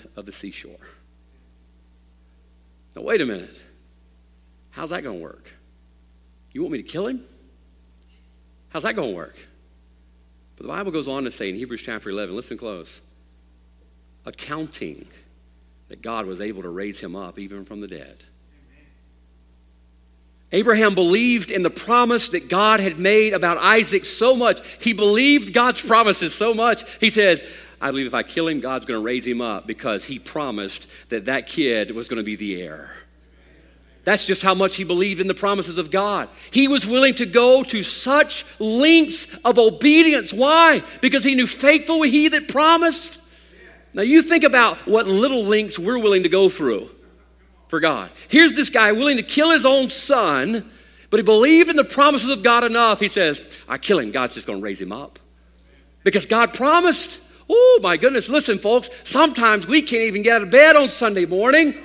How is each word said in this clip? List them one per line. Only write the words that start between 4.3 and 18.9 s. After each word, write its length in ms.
How's 220
that 120
gonna 140
work? 340
You 100
want 100
me 100
to 60
kill 200
him? 160
How's 120
that 140
gonna 160
work? 260
But 80
the 100
Bible 180
goes 160
on 160
to 80
say 160
in 80
Hebrews 280
chapter 260
eleven, 260
listen 220
close, 440
accounting 840
that 120
God 240
was 160
able 220
to 60
raise 300
him 160
up 220
even 280
from 160
the 60
dead. 360